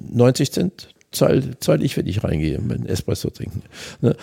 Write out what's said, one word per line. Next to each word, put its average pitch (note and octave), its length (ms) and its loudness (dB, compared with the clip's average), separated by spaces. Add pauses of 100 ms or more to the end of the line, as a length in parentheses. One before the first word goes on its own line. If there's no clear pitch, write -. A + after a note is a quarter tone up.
(120)
neunzig C3 400 4
Cent - 380 -4 (220)
zahl, C#3 300 4 (200)
zahl - 220 2
ich, C#3+ 140 0
wenn - 80 -2
ich G2 180 -2
reingehe, D#2 360 0
meinen B2 260 -4
Espresso - 440 -2
trinken. - 340 -10 (380)
Ne? - 220 4